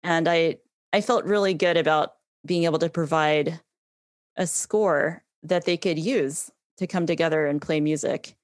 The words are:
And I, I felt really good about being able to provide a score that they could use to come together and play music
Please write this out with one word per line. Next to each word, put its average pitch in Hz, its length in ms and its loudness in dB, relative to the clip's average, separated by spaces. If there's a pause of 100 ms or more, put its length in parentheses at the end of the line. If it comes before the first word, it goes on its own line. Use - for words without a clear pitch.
And 165 260 2
I, 165 300 2 (340)
I 208 80 2
felt 233 240 0
really 196 300 0
good 175 220 2
about 156 380 2 (300)
being 175 200 0
able 160 160 0
to 165 100 0
provide 156 680 0 (760)
a 180 100 -2
score 165 760 0 (200)
that 175 220 -2
they 175 140 0
could 170 200 -2
use 160 520 -2 (260)
to 185 100 -4
come 175 200 -2
together 156 400 2
and 143 160 -2
play 156 180 -2
music 151 640 -2